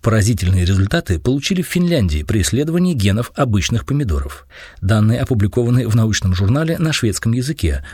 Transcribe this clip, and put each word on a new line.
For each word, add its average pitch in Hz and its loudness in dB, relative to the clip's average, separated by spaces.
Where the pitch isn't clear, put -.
Поразительные 95 2
результаты 98 0
получили 143 -2
в - -4
Финляндии 127 0
при 98 0
исследовании 160 0
генов 104 0
обычных 113 0
помидоров. 90 -4
Данные 110 2
опубликованы 120 0
в 107 2
научном 107 0
журнале 139 0
на 160 0
шведском 113 -2
языке, 120 -2